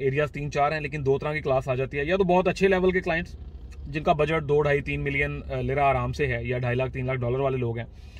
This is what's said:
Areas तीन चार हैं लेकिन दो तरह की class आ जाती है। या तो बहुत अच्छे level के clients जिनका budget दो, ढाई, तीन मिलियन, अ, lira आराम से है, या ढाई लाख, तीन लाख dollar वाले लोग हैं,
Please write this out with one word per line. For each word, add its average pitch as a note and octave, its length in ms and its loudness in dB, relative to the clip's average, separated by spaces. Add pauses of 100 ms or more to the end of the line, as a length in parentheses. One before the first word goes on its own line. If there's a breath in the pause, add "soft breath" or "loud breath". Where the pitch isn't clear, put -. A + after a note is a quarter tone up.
Areas C#3 280 2
तीन C#3+ 200 -6
चार D3 240 2
हैं D#3 80 -2
लेकिन D3 220 -6
दो C3+ 140 4
तरह D3+ 160 -2
की D#3 80 -2
class C3+ 260 2
आ B2+ 80 0
जाती C3 220 -2
है। C#3+ 100 -2
या F#3 100 2
तो G3 60 2
बहुत F3+ 240 4
अच्छे F#3 200 2
level F#3 240 4
के F3+ 100 0
clients E3+ 360 -4 (500)
जिनका D#3 260 0
budget D3+ 300 2
दो, D3 180 2
ढाई, C#3+ 200 2
तीन C#3+ 180 -4
मिलियन, C#3+ 420 -2
अ, C3+ 200 -6
lira C3+ 240 0
आराम B2+ 260 2
से D3 140 0
है, A#2+ 220 -2
या B2+ 120 -2
ढाई B2 160 0
लाख, B2+ 160 0
तीन B2+ 140 -6
लाख C3 120 -2
dollar B2 220 0
वाले C3+ 180 0
लोग A#2 200 -2
हैं, A2+ 100 -8 (320 loud breath)